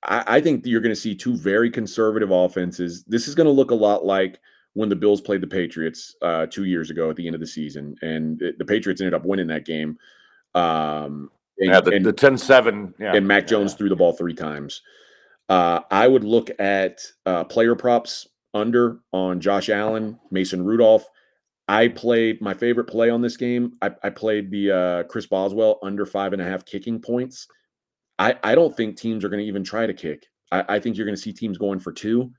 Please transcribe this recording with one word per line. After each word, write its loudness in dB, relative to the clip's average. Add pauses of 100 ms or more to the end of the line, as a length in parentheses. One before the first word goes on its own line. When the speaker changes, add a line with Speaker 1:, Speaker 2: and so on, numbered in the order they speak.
Speaker 1:
I 2
think 0
you're 0
gonna 0
see -6
two -4
very 2
conservative -2
offenses. 0
This -2
is -10
gonna 4
look 4
a 2
lot 2
like 0 (340)
when -2
the 0
Bills 2
played -2
the -6
Patriots, -6
uh, 0
two -8
years -4
ago -2
at -6
the -10
end -6
of -8
the -10
season, -12
and -4
it, -6
the -6
Patriots -2
ended -2
up -2
winning -2
that -6
game. -8 (580)
Um, -2 (260)
and, 2
Speaker 2:
Yeah, 8
the, 2
Speaker 1:
and 2
Speaker 2:
the 2
ten 6
seven, 4
yeah. -2
Speaker 1:
and 2
Mac 4
Speaker 2:
Yeah, -12
Speaker 1:
Jones 2
Speaker 2:
yeah. -14
Speaker 1:
threw 0
the 2
ball 4
three -6
times. -10 (680)
Uh, 4 (100)
I 6
would 4
look 0
at, -2 (240)
uh, 0
player 2
props -2 (260)
under 0 (120)
on -2
Josh 0
Allen, -4 (100)
Mason -4
Rudolph. 4 (600)
I 4
played 0
my -6
favorite 0
play 2
on 0
this -2
game. -4
I, -2 (120)
I -4
played -2
the, 0
uh, 0
Chris -8
Boswell 2
under -6
five -4
and -6
a -4
half -6
kicking -10
points. -6 (720)
I, 2
I 2
don't 6
think -4
teams -6
are -4
gonna -4
even -6
try -4
to -4
kick. -10 (240)
I, -2
I 0
think -6
you're -4
gonna -6
see -10
teams -8
going -4
for -12
two. -2